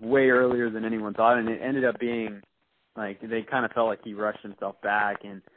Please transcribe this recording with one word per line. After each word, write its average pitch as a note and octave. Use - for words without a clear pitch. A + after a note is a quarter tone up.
way C3
earlier B2
than A2
anyone A2
thought, A#2+
and A2+
it A2+
ended C3
up A#2
being, A2+
like, G2
they A2+
kinda A#2+
felt A2+
like G2+
he A2
rushed G#2+
himself G2
back, G#2
and G2